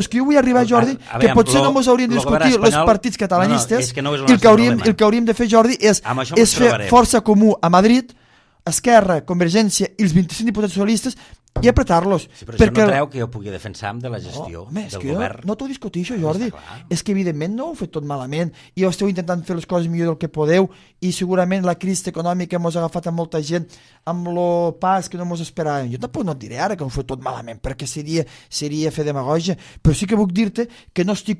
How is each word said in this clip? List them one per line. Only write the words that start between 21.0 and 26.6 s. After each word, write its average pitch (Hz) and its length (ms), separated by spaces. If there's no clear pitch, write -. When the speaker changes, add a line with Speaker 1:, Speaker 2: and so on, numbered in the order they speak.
Speaker 1:
segurament 185 500
la 175 140
crisi 185 320
econòmica 175 480
mos 170 180
ha 175 40
agafat 165 280
a 170 40
molta 165 320
gent 165 240
amb 175 300
lo 175 480
pas 185 260
que - 80
no 175 100
mos 175 200
esperàvem. 143 460
Jo 123 80
tampoc 247 260
no 170 60
et 139 80
diré 110 180
ara 196 180